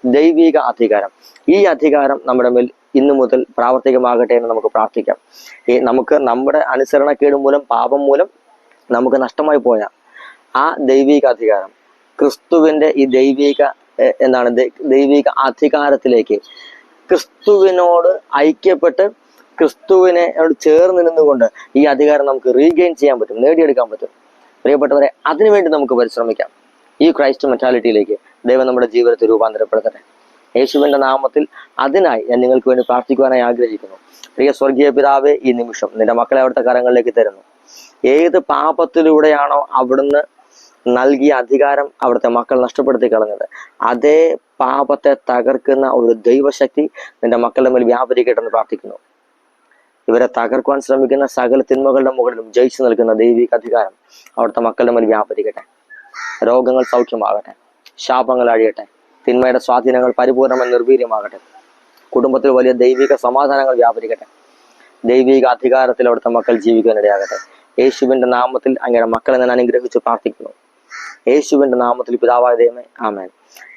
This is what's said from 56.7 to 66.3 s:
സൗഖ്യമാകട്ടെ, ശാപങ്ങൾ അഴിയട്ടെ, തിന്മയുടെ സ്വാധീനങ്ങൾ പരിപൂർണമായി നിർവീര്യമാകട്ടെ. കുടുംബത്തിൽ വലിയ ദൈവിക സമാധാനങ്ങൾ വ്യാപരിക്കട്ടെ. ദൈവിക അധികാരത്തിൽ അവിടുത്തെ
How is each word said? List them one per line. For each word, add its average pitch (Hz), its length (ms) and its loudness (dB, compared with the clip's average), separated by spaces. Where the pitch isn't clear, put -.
സൗഖ്യമാകട്ടെ, 107 600 -4
ശാപങ്ങൾ 127 500 -2
അഴിയട്ടെ, 110 300 0
തിന്മയുടെ 127 400 0
സ്വാധീനങ്ങൾ 127 520 0
പരിപൂർണമായി 127 560 0
നിർവീര്യമാകട്ടെ. 117 640 -2
കുടുംബത്തിൽ 131 460 0
വലിയ 127 140 2
ദൈവിക 131 280 2
സമാധാനങ്ങൾ 135 540 -2
വ്യാപരിക്കട്ടെ. 113 460 -2
ദൈവിക 127 400 2
അധികാരത്തിൽ 127 540 0
അവിടുത്തെ 120 280 -2